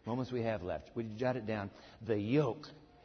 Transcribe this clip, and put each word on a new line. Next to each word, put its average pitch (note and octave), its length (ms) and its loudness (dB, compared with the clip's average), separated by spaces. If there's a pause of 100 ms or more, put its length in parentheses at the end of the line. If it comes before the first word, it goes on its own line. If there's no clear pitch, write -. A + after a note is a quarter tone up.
moments A#2+ 260 0
we B2 120 0
have G#2+ 200 0
left, E2 320 -4
would A#2 100 -2
you G#2+ 100 -8
jot B2+ 200 2
it A2+ 100 -4
down? G2+ 240 -2 (320)
The A2 160 2
yoke A#2 500 2 (380)